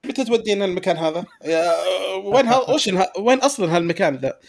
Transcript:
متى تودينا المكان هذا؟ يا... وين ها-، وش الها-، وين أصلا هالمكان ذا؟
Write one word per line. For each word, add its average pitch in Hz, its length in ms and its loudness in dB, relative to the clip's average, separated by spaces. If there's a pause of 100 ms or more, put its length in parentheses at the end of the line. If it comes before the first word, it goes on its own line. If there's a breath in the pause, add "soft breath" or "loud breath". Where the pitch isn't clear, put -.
متى 262 200 -4
تودينا 214 400 0
المكان 180 320 -2
هذا؟ 165 280 -4 (200)
يا... 165 260 0 (520)
وين 233 240 2
ها-، 247 220 2
وش 285 200 0
الها-، 185 300 0
وين 240 180 4
أصلا 233 400 0
هالمكان 170 380 0
ذا؟ 131 340 -6